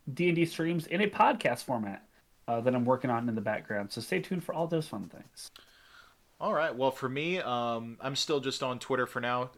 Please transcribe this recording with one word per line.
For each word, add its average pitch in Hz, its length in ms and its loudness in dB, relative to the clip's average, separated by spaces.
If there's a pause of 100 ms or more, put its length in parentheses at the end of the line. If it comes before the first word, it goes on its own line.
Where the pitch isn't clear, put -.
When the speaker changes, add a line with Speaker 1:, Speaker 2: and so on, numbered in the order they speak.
(140)
Speaker 1:
D 175 140 2
and 170 80 6
D 165 100 6
streams 165 420 0
in 175 140 0
a 156 60 4
podcast 175 560 4
format, 107 420 -4 (440)
uh, 117 100 2
that 123 160 4
I'm 123 80 2
working 127 260 2
on 117 200 2
in 110 60 -2
the 110 60 -2
background. 107 500 -4
So 117 100 -8
stay 185 180 -2
tuned 170 240 -4
for - 100 -6
all 165 140 0
those 165 200 0
fun 101 200 -8
things. - 420 -18 (920)
Speaker 2:
All 208 120 0
right. 156 200 2
Well, 131 180 2
for 131 180 -4
me, 160 300 -2
um, 117 600 -2
I'm 135 160 -4
still 147 240 2
just 131 240 -4
on 127 160 -2
Twitter 127 260 0
for 123 140 -6
now, 123 380 0